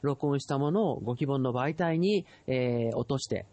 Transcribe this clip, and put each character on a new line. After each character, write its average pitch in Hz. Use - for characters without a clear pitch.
録 143
音 143
し -
た 139
も 147
の 190
を -
ご 120
希 147
望 139
の 127
媒 135
体 165
に、 190
え 123
ー、 -
落 123
と 139
し -
て、 98